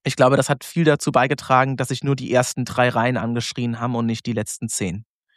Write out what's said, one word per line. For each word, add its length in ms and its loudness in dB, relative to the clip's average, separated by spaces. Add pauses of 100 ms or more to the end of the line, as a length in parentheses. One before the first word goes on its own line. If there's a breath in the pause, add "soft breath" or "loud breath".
Ich 120 -2
glaube, 220 6
das 120 2
hat 140 -2
viel 200 -2
dazu 280 2
beigetragen, 680 2
dass 100 -4
sich 160 -6
nur 120 2
die 160 -6
ersten 320 2
drei 260 2
Reihen 280 0
angeschrien 640 -4
haben 160 -4
und 100 0
nicht 220 -2
die 60 -2
letzten 360 -4
zehn. 340 -4 (340)